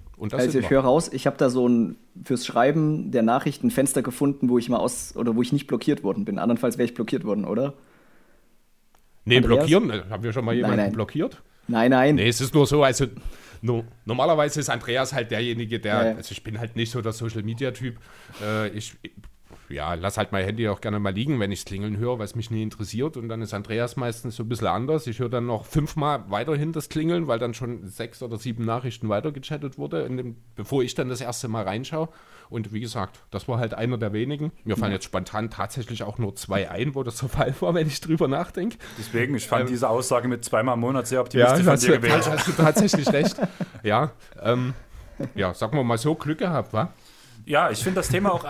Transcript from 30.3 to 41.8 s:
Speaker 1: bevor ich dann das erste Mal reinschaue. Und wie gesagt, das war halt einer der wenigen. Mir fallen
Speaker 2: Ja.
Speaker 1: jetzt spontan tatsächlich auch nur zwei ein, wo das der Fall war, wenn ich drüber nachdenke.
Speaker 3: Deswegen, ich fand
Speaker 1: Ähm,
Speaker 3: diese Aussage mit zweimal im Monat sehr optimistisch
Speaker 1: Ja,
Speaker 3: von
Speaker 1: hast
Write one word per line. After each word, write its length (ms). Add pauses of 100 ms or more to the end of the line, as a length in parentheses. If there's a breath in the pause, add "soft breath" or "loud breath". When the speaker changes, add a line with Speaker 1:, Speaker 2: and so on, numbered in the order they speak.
Speaker 1:
bevor 260
ich 120
dann 160
das 100
erste 280
Mal 160
reinschaue. 440 (400 loud breath)
Und 240
wie 80
gesagt, 400 (100)
das 160
war 120
halt 160
einer 240
der 160
wenigen. 380 (120)
Mir 140
fallen 140
Speaker 2:
Ja. 40
Speaker 1:
jetzt 80
spontan 460
tatsächlich 520
auch 140
nur 180
zwei 360
ein, 240
wo 80
das 160
der 100
Fall 320
war, 140
wenn 120
ich 140
drüber 260
nachdenke. 520 (180 loud breath)
Speaker 3:
Deswegen, 380
ich 120
fand 180
Speaker 1:
Ähm, 40
Speaker 3:
diese 220
Aussage 380
mit 180
zweimal 300
im 40
Monat 260
sehr 140
optimistisch 380
Speaker 1:
Ja, 60
Speaker 3:
von 100
Speaker 1:
hast 120